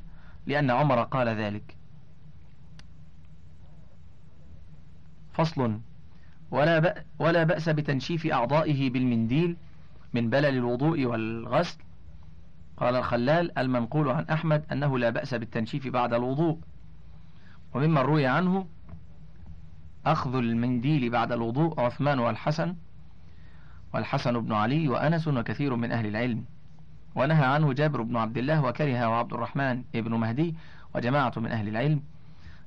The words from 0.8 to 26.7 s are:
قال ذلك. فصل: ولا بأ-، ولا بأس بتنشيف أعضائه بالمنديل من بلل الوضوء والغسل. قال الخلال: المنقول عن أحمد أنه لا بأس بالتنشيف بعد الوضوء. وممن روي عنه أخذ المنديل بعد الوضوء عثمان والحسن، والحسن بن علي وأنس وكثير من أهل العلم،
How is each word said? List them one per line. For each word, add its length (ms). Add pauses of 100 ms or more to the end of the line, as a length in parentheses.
قال 240
ذلك. 500 (3500)
فصل: 460 (720)
ولا 280
بأ-، 220 (180)
ولا 240
بأس 260
بتنشيف 580
أعضائه 600
بالمنديل 680 (560)
من 160
بلل 160
الوضوء 600
والغسل. 720 (1000)
قال 180
الخلال: 640
المنقول 500
عن 140
أحمد 480
أنه 280
لا 100
بأس 240
بالتنشيف 540
بعد 260
الوضوء. 460 (1120)
وممن 240
روي 280
عنه 420 (1400)
أخذ 300
المنديل 760
بعد 220
الوضوء 480
عثمان 400
والحسن، 560 (1160)
والحسن 460
بن 140
علي 340
وأنس 400
وكثير 480
من 160
أهل 140
العلم، 400 (680)